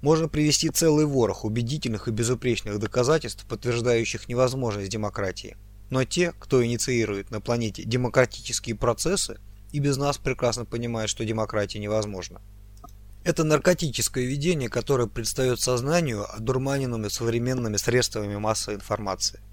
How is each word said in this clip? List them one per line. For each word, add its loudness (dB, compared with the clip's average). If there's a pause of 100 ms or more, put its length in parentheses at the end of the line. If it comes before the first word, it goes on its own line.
Можно 4
привести 2
целый 4
ворох 2
убедительных -2
и -2
безупречных 0
доказательств, 0
подтверждающих 0
невозможность 0
демократии. -4 (340)
Но 2
те, 0
кто 4
инициирует 0
на -4
планете -2
демократические 0
процессы, 0 (320)
и -2
без 2
нас 0
прекрасно 0
понимают, -4
что -4
демократия -2
невозможна. -2 (840)
Это 2
наркотическое 2
видение, 0
которое 2
предстаёт 0
сознанию, 0 (100)
одурманенному 0
современными 0
средствами 0
массовой -2
информации. -4 (140)